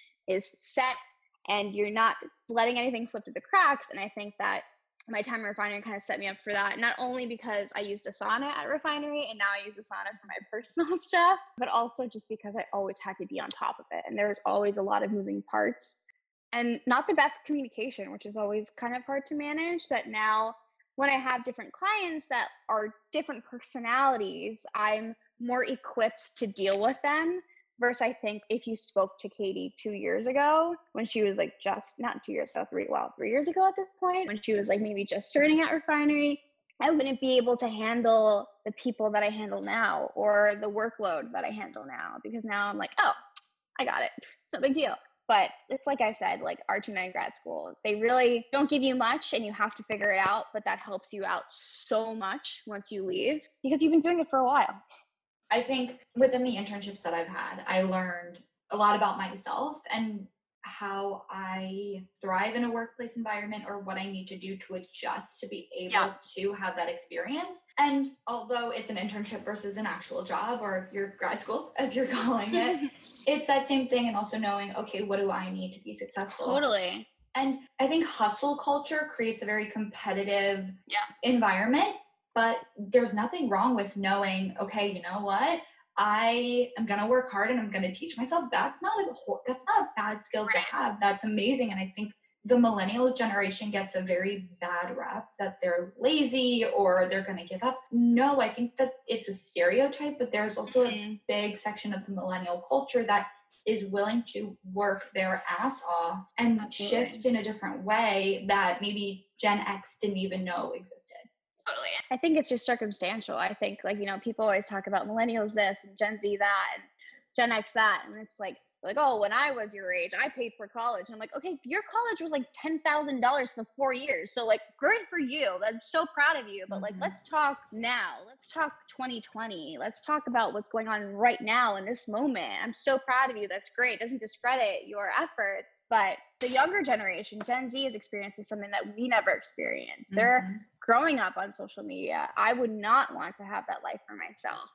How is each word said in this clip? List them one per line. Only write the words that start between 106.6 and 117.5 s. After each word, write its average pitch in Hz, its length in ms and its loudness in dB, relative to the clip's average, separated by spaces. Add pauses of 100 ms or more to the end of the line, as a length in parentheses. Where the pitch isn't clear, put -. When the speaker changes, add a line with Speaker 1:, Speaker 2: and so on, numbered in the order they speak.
Speaker 1:
Absolutely. 208 360 0 (160)
Speaker 2:
shift - 120 -10
in 240 120 4
a 208 80 -2
different 214 400 -6
way 196 640 2
that 190 320 4
maybe 202 480 -4 (100)
Gen 208 220 2
X 202 420 -6
didn't 202 160 0
even 185 240 -2
know 175 300 -4
existed. - 440 -14 (500)
Speaker 1:
Totally. - 220 -4 (220)
I 254 80 0
think 320 200 4
it's 285 100 2
just 240 180 0
circumstantial. 214 680 -2
I 190 180 0
think, 202 300 -4
like, 208 140 -2
you 202 80 -4
know, 196 140 -4
people 220 240 -2
always 202 220 4
talk 196 200 -6
about 196 220 0
millennials 226 460 0
this 202 300 2
and 196 120 -20
Gen 214 240 0
Z 202 180 0
that 202 380 4
and - 80 -16 (500)
Gen 240 180 4